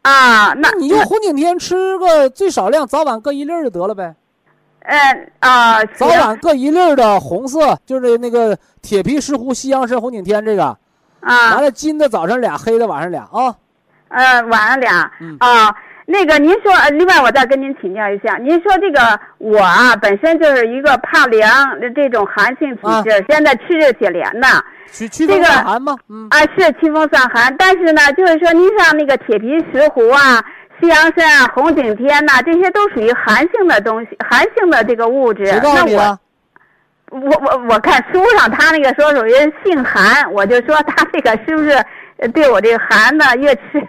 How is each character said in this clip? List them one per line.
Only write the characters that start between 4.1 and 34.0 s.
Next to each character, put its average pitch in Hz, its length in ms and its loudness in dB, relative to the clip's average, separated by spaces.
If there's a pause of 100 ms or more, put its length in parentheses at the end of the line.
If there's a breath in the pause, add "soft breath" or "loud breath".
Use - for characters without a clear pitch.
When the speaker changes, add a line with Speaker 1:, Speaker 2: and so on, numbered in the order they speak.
Speaker 1:
嗯， 277 580 -2
啊， 240 400 2
行。 220 160 -2
Speaker 2:
早 269 120 -2
晚 277 300 2
各 311 160 0
一 269 160 -2
粒 320 80 0
儿 349 160 2
的 214 280 2
红 185 260 -8
色， 254 380 0
就 262 140 -6
是 240 180 0
那 240 120 -6
个 226 280 0 (240)
铁 196 200 -4
皮 262 180 -4
石 277 180 -6
斛、 254 160 -8
西 262 160 -10
洋 262 180 -2
参、 240 120 -4
红 247 120 -8
景 214 100 -12
天 208 220 -4
这 214 140 -4
个。 165 80 0 (560)
Speaker 1:
啊。 240 340 0
Speaker 2:
完 262 80 -2
了， 277 80 0
金 302 260 -8
的 294 120 0
早 170 180 -4
上 254 120 -2
俩， 175 180 -4
黑 226 200 -2
的 233 80 0
晚 151 160 -8
上 170 80 -8
俩 147 120 -10 (100)
啊。 233 240 -4 (540)
Speaker 1:
呃， 247 340 2
晚 220 260 0
上 269 100 0
俩。 180 400 -2
Speaker 2:
嗯。 160 220 -16
Speaker 1:
啊， 226 340 4 (300 loud breath)
那 370 200 0
个 302 140 2
您 311 220 4
说， 403 100 0
呃， 302 200 4
另 311 140 2
外 349 160 4
我 240 120 2
再 262 120 2
跟 269 160 -2
您 269 200 -8
请 185 120 -8
教 208 160 -6
一 202 100 -4
下， 208 180 -6
您 254 140 -4 (100)
说 403 160 0
这 381 140 -2
个 233 280 2 (200 loud breath)
我 214 200 0
啊， 202 380 4
本 202 220 0
身 320 200 0
就 294 160 2
是 240 140 2
一 254 120 -8
个 277 180 2
怕 311 280 0
凉 226 540 2
的 240 100 -8
这 277 180 0
种 220 160 0
寒 202 200 -2 (120)
性 277 200 -6
体 - 40 -18 (220)
质， 220 80 -4
Speaker 2:
啊。 196 160 0
Speaker 1:
现 302 160 2
在 - 120 2
吃 320 220 -4
着 294 220 2
雪 196 100 -2
莲 170 300 -6
呢。 262 80 0 (420 loud breath)
Speaker 2:
驱-， 226 200 -12
驱 311 180 -2
风 370 160 2
散 277 220 2
寒 226 160 -4
吗？ 277 160 -6 (100)
Speaker 1:
这 208 60 -20
个 220 40 -18
Speaker 2:
嗯。 220 120 -18
Speaker 1:
啊， 294 100 2 (180)
是 339 220 2
驱 320 140 0
风 311 180 0
散 262 160 2
寒， 247 300 0
但 381 200 2
是 339 140 0
呢， 311 100 2 (120)
就 370 120 0
是 320 140 2
说 339 140 2
您 359 160 4 (100)
像 320 160 4
那 302 100 -2
个 262 120 0
铁 220 200 -4
皮 254 220 -2 (100)
石 277 200 2
斛 233 220 0
啊、 262 300 2 (380 loud breath)
西 339 80 0
洋 320 240 4
参 302 300 2
啊、 240 120 0
红 294 220 0
景 240 220 -2
天 285 280 0
呐， 262 160 2
这 330 120 -2
些 359 180 2
都 415 200 0
属 226 100 -6
于 226 100 0
寒 233 280 0 (120)
性 403 160 0
的 226 140 2
东 220 240 -4